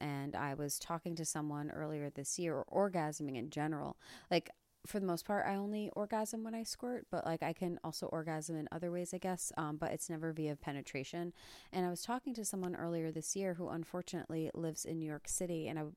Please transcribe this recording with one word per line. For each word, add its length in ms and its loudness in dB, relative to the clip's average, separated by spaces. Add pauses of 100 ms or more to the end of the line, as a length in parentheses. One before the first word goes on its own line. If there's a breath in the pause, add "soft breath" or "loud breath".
and 340 0
I 200 0
was 220 0
talking 380 -2
to 100 -2
someone 460 0
earlier 380 -2
this 280 -2
year, 180 2
or 360 4
orgasming 460 2
in 120 -2
general. 480 0 (320 loud breath)
Like, 200 6 (360)
for 140 -2
the 60 4
most 200 2
part, 200 4
I 100 2
only 400 0
orgasm 480 0
when 100 -4
I 100 -2
squirt, 460 -2
but, 160 0
like, 160 2
I 120 2
can 280 0
also 260 -2
orgasm 500 0
in 160 -2
other 180 0
ways, 220 0
I 60 -2
guess, 380 0
um, 200 0
but 140 0
it's 180 -2
never 240 0
via 240 2
penetration. 720 -4 (400 loud breath)
And 140 4
I 40 4
was 120 -2
talking 320 0
to 100 -4
someone 320 0
earlier 340 0
this 280 -2
year 160 4
who 160 -2
unfortunately 840 0
lives 300 0
in 160 -2
New 80 0
York 220 -4
City, 400 0
and 100 0
I 40 0 (120)